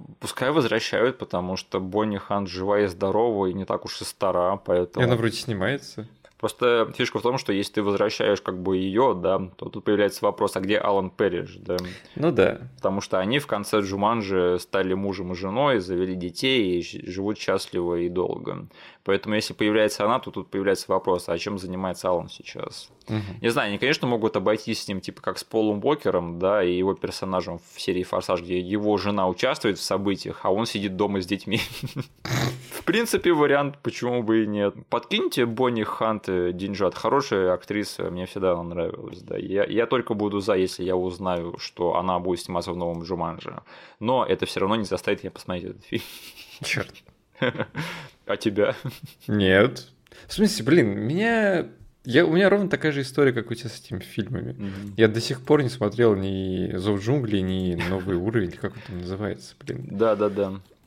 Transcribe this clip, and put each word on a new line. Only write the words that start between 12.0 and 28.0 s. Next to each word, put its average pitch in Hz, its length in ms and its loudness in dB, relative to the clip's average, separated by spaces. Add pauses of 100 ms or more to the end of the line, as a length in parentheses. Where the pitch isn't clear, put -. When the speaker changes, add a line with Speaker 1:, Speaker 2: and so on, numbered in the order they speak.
Speaker 2:
Ну 160 160 2
да. 110 300 4 (160)
Speaker 1:
Потому 98 240 -2
что - 180 -2
они 110 200 0
в 143 80 -10
конце 104 340 0
«Джуманджи» 98 800 2
стали 95 320 0
мужем 95 400 -4
и - 20 -6
женой, 107 460 0
завели 92 340 -2
детей 92 640 0
и - 20 -4
щ-, - 240 -10
живут 98 320 -4
счастливо 90 580 -2
и 87 120 0
долго. 87 640 -4 (340)
Поэтому 98 320 0
если 104 180 -2
появляется 107 520 2
она, 120 140 4
то - 120 -10
тут 92 180 -8
появляется 98 400 0
вопрос, 92 380 2
а 85 100 -2
чем 101 200 -4
занимается 92 520 -4
Алан 90 200 0
сейчас? - 600 -14 (200)
Speaker 2:
Мгм. 107 140 -2 (180)
Speaker 1:
Не 113 80 4
знаю, 117 200 0
они, 101 80 -4
конечно, 135 300 0
могут 113 300 2
обойтись 107 460 0
с - 40 -14
ним, 98 140 -4
типа, - 200 -12
как - 180 -6
с - 40 -10
Полом 107 400 0
Уокером, 90 560 0
да, 98 240 4
и 90 140 2
его 95 160 2
персонажем 92 680 -4 (140)
в - 80 -12
серии 90 220 -2